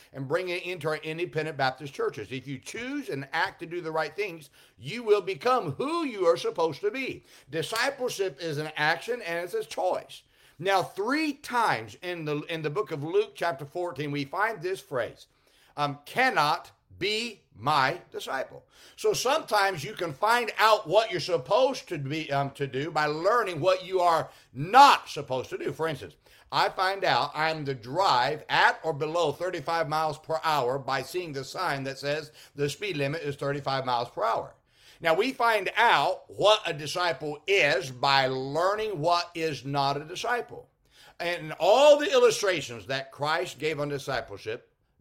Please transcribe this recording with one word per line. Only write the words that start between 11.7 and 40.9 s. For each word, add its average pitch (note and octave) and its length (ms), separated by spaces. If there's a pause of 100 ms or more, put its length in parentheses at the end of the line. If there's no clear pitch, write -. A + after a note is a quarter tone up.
in F3 200
the, D3 200
in D#3+ 180
the D3+ 80
book D#3+ 240
of C#3+ 100
Luke G3+ 320
chapter E3+ 300
fourteen, D#3+ 460
we C#3+ 120
find F#3+ 380
this F#3 180
phrase, C3 480 (480)
um, C#3 300
"cannot F3 680 (280)
be G#3+ 420 (200)
my C#3+ 380 (140)
disciple." - 500 (320)
So G#3+ 180
sometimes G#3 680
you G#3 120
can F3 180
find A3 480
out G#3+ 260
what G3+ 240
you're F3 120
supposed G#3+ 680
to F3 100
be, D3 360
um, C#3 180
to C#3+ 160
do C3+ 240
by D3+ 140
learning F3+ 560
what F#3 240
you F#3 160
are E3 280 (240)
not G3+ 540
supposed C3 440
to F#3 60
do. A#3 140
For D3+ 160
instance, A2 280 (360)
I E3 160
find F#3+ 380
out C#3 280
I'm D#3 300
to C#3 100
drive C#3 760
at F#3 340
or D#3+ 80
below D#3 400
thirty-five E3 560
miles D#3 320
per D#3+ 240
hour C#3 340
by C3+ 240
seeing E3+ 300
the C3+ 140
sign D3+ 400
that C3+ 140
says C#3+ 340 (220)
the C#3+ 140
speed F3+ 280
limit C#3+ 240
is C#3+ 160
thirty-five C#3 480
miles B2 240
per G3 160
hour. - 280 (460)
Now, E3 140
we A3+ 180
find G#3+ 460
out F3+ 500
what F#3 380
a E3+ 80
disciple D#3 760
is E3+ 420
by C3+ 380
learning E3+ 720
what E3+ 340
is D#3+ 300
not C#3 320
a D3 80
disciple. G#3+ 640 (540)